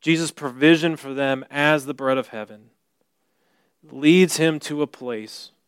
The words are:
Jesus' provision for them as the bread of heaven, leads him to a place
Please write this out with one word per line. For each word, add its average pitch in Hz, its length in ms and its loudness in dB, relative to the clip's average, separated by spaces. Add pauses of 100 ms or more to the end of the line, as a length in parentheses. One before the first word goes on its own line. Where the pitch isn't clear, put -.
Jesus' 160 300 -2
provision 151 640 2
for 135 180 -12
them 135 380 -2
as 147 340 0
the 143 80 -8
bread 131 240 -2
of 127 120 -8
heaven, 107 420 -16 (1120)
leads 156 540 4
him 160 240 0
to 147 200 -6
a 143 60 -2
place 117 640 -12 (160)